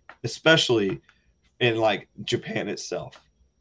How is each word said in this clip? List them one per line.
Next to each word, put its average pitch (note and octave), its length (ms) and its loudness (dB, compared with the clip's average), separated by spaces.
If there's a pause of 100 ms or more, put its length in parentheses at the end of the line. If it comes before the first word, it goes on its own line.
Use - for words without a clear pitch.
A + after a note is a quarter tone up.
(240)
especially A#2+ 800 2 (580)
in, A#2 180 2
like, G#2+ 320 0 (160)
Japan A2 420 -4
itself. E2+ 540 -10 (400)